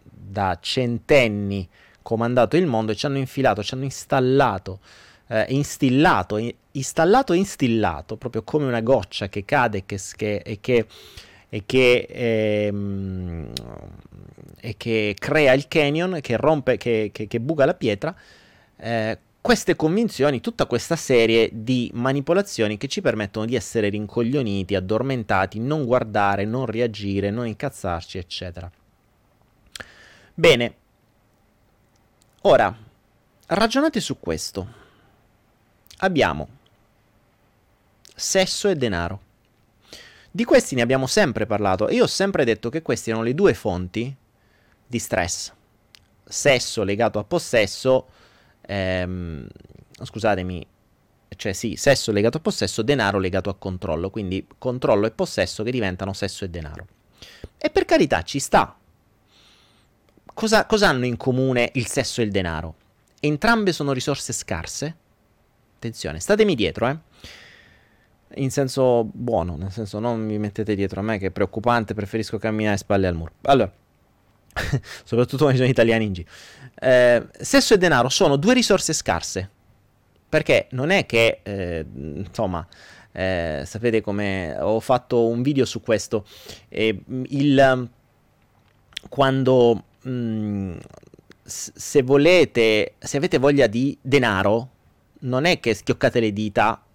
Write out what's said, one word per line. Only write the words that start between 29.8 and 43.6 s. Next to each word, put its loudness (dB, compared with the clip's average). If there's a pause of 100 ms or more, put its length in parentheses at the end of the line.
Bene, 4 (1700)
ora, 6 (720)
ragionate 0
su -6
questo. -8 (1120)
Abbiamo 0 (1700)
sesso 0
e 2
denaro. -4 (1120)
Di -4
questi 4
ne 2
abbiamo 2
sempre 0
parlato 0
e 0
io 4
ho 0
sempre 0
detto -2
che -6
queste -4
erano -2
le 0
due 4
fonti -4 (720)